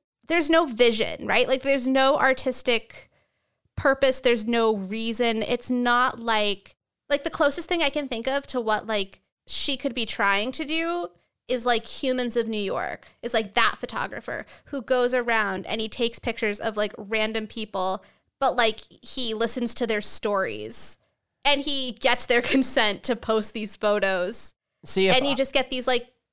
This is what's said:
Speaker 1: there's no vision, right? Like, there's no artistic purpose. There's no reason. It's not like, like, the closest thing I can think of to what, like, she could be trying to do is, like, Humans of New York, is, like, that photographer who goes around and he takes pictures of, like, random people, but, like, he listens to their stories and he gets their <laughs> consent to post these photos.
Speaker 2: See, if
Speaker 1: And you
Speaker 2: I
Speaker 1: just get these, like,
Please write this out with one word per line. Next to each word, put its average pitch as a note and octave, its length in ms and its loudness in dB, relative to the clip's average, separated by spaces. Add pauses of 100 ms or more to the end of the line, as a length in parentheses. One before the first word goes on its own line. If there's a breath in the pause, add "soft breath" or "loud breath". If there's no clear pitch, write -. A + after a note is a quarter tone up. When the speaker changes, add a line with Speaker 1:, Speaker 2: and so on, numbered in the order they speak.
(280)
Speaker 1:
there's D#4+ 220 2
no D#4+ 160 6
vision, A3+ 600 2
right? G#3+ 220 2
Like, B3+ 140 0
there's C4 260 0
no C4+ 300 4
artistic - 920 0 (680)
purpose. C4+ 440 2
There's A#3 260 2
no A3+ 300 2
reason. A3 680 -2
It's - 260 -2
not B3 500 2
like, G#3+ 560 0 (340)
like, C#4+ 140 0
the D#4+ 60 -4
closest D4+ 400 2
thing E4+ 120 0
I C#4+ 80 2
can D4 180 -2
think A3+ 200 -6
of C#4 200 0
to B3+ 120 -4
what, G#3+ 280 0
like, G3+ 340 -2 (260)
she - 300 -2
could B3+ 160 -4
be A#3 120 -2
trying G#3 480 0
to D#4 120 -6
do E4+ 440 -2 (380)
is, A#3 180 -2
like, A#3 200 2
Humans B3 500 -2
of A3+ 120 0
New A3 100 -2
York, C3+ 500 -4 (140)
is, A#3+ 120 -4
like, A3 200 -2
that A3+ 260 0
photographer - 680 -8 (200 loud breath)
who C#4 160 -8
goes B3 320 0
around A3 520 -2
and G#3 140 -4
he A3 80 -4
takes A#3 320 -4
pictures A3 400 -4
of, A3 160 -6
like, G#3 220 -2
random A3 500 -4
people, F#3+ 560 -4 (360 soft breath)
but, B3 180 0
like, A3 320 2
he - 440 -6
listens A3+ 420 -2
to A#3+ 120 -2
their G#3+ 140 -2
stories D3 960 -2 (480)
and C#4+ 160 4
he C4+ 320 -4
gets B3 320 2
their A#3+ 160 4
<laughs> B3 120 0
consent A3+ 500 2
to A#3+ 120 -2
post A3 380 -2
these G3+ 240 -8
photos. G3 800 0 (280)
Speaker 2:
See, F#3+ 240 2
if F#3+ 80 6
Speaker 1:
And C4 100 4
you C#4+ 60 2
Speaker 2:
I C4+ 40 0
Speaker 1:
just C4 180 0
get C4 160 0
these, B3+ 180 -4
like, A#3+ 200 2 (260)